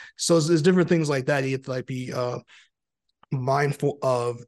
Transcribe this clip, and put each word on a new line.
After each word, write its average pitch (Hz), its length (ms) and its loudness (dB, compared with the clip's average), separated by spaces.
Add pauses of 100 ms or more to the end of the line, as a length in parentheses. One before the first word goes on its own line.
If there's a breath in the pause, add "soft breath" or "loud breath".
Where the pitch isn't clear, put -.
(160 loud breath)
So 170 220 2
it's, 156 100 2
it's 165 140 4
different 180 260 4
things 160 200 2
like 135 180 -2
that 139 180 0
you 131 80 -2
have 135 100 -4
to, 139 80 -10
like, 127 160 -6
be, 127 260 -8
uh, 123 260 -4 (920 soft breath)
mindful 143 720 0
of. 120 460 -2